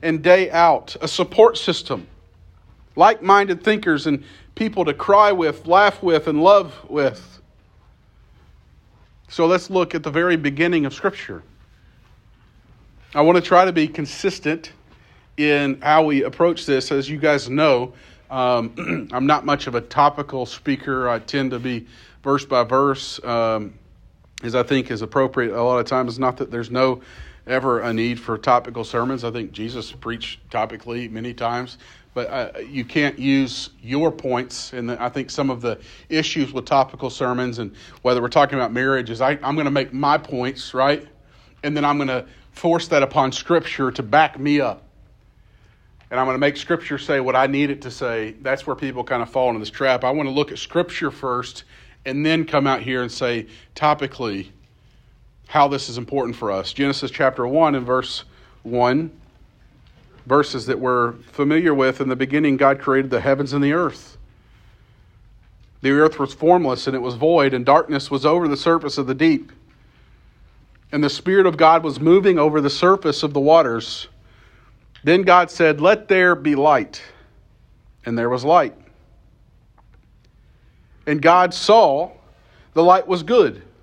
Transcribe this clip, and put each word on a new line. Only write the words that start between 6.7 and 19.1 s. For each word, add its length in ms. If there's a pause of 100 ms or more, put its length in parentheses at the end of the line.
with. 520 (1900)
So 180
let's 240
look 240
at 80
the 80
very 260
beginning 500
of 80
Scripture. 480 (1700)
I 60
want 160
to 60
try 220
to 80
be 140
consistent 840 (640)
in 440
how 240
we 200
approach 420
this. 260
As 160
you 80
guys 320
know, 460 (360)
um, 800